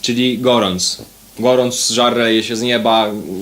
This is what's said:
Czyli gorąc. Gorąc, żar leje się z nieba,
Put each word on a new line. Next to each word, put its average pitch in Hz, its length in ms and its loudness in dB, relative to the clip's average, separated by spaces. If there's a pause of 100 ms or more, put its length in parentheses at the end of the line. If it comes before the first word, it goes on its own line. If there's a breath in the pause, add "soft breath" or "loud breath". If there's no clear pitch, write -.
Czyli 123 360 0
gorąc. 113 600 0 (400)
Gorąc, 123 500 2
żar 117 280 0
leje 113 260 2
się 117 140 -6
z 110 60 -4
nieba, 113 480 2 (320)